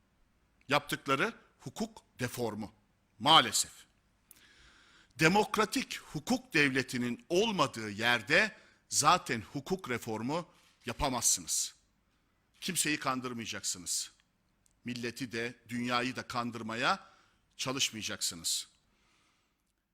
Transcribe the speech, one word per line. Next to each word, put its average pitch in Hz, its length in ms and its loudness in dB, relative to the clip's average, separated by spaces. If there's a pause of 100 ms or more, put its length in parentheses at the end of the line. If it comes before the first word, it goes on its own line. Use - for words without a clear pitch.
(680)
Yaptıkları 147 680 0 (260)
hukuk - 420 -8 (160)
deformu. 110 540 -6 (460)
Maalesef. 127 540 6 (1500)
Demokratik 208 800 2
hukuk - 560 -4
devletinin 131 760 0
olmadığı 165 640 0
yerde 120 640 2 (320)
zaten 147 520 2 (120)
hukuk 180 380 -4
reformu 120 560 -4 (400)
yapamazsınız. 120 880 -2 (840)
Kimseyi 151 380 0
kandırmayacaksınız. 117 1120 -4 (760)
Milleti 120 480 -8
de, 117 220 -4 (140)
dünyayı 120 480 0
da 117 60 -6
kandırmaya 120 960 -4 (400)
çalışmayacaksınız. 101 1120 -4 (1300)